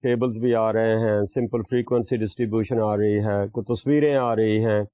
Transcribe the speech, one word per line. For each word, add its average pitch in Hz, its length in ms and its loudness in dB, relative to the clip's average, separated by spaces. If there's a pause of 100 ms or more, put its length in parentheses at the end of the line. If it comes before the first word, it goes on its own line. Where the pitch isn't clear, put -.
ٹیبلز 120 360 0
بھی 120 160 0
آ 110 180 0
رہے 110 200 2
ہیں، 107 320 2
سمپل 117 460 -4
فریکوینسی 123 460 0
ڈسٹریبیوشن 110 640 -2
آ 107 160 0
رہی 104 220 2
ہے، 101 300 0
کوئی 123 260 -6
تصویریں 147 420 0
آ 120 200 0
رہی 110 280 2
ہیں 104 300 0